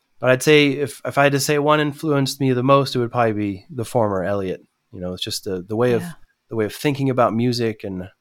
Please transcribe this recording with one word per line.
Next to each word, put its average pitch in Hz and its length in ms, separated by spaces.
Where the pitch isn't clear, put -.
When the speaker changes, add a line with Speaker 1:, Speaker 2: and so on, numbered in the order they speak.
Speaker 1:
but 127 120
I'd 131 120
say 151 260
if, 139 360
if 123 140
I 143 60
had 139 80
to 139 80
say 147 180
one 151 220
influenced 143 600
me 135 120
the 123 100
most, 139 320
it 131 40
would 120 140
probably 117 200
be 104 380
the 123 140
former 104 400
Elliot. 95 400
You 98 80
know, 90 120
it's 90 100
just - 220
the, 92 180
the 107 140
way 123 180
of, 113 80
Speaker 2:
Yeah. 175 100
Speaker 1:
the 117 80
way 110 80
of 101 100
thinking 135 360
about 120 240
music 117 500
and 92 240